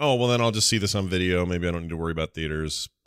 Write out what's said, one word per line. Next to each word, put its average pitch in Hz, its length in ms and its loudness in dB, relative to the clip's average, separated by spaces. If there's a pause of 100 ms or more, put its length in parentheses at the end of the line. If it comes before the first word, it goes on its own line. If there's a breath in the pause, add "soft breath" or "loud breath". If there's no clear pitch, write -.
"Oh, 143 160 4
well, 120 100 2
then 120 140 4
I'll 117 100 2
just 107 160 0
see 117 120 4
this 101 180 0
on 98 120 0
video. 90 380 2
Maybe 87 220 -2
I - 20 0
don't 85 120 -4
need 82 80 -10
to 82 60 -6
worry 82 140 -4
about 80 240 -4
theaters. 78 540 -6 (180)